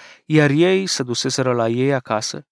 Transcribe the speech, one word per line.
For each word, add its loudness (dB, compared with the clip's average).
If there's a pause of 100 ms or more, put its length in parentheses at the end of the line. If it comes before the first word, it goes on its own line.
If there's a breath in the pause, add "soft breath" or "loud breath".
(240 loud breath)
iar 4
ei 2
se -4
duseseră -2
la 0
ei 0
acasă, -6